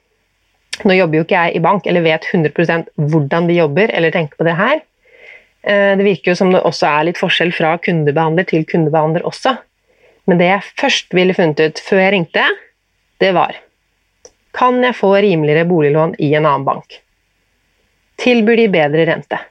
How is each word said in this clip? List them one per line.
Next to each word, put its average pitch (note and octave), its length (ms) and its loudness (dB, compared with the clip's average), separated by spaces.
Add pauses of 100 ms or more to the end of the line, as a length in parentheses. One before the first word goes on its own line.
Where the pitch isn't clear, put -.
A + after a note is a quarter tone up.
(840)
nå F#3+ 120 4
jobber D#3+ 220 2
jo E3 60 0
ikke F#3 160 0
jeg E3+ 160 0
i E3 60 0
bank F#3 260 0
eller F3 160 0
vet D#3+ 260 0
hundre D#3 220 0
prosent E3 360 -2 (100)
hvordan D#3+ 500 0
de E3+ 80 2
jobber E3+ 380 0
eller E3 180 0
tenker D#3+ 240 -4
på D#3+ 100 0
det E3 120 0
her, C#4+ 220 -2 (880)
eh, G3+ 320 2
det G3 60 2
virker F#3 260 0
jo F3+ 80 -2
som F#3 140 2
det F#3 140 2
også E3 220 -2
er D#3 200 0
litt F3 100 -8
forskjell F3 360 -2
fra E3 280 0
kundebehandler D#3+ 640 0
til D#3+ 220 0
kundebehandler D#3+ 580 0
også. C4 300 -4 (720)
Men F3+ 120 2
det F3+ 120 2
jeg G3 280 -4
først - 360 -2
ville F3+ 200 2
funnet D#3+ 280 0
ut D#3 200 -4
før F#3+ 200 0
jeg G3 120 2
ringte, F#3+ 300 -2 (760)
det F#3+ 120 2
var, - 220 0 (1000)
kan B3 260 2
jeg B3 140 0
få G3 160 2 (100)
rimeligere D#3+ 460 0
boliglån D#3 540 0
i C#3+ 140 0
en D#3 80 0
annen C#3 220 0
bank? - 320 -8 (1200)
Tilbyr A#3 400 2
de A3+ 120 4
bedre D#3 340 2
rente? - 320 -6 (120)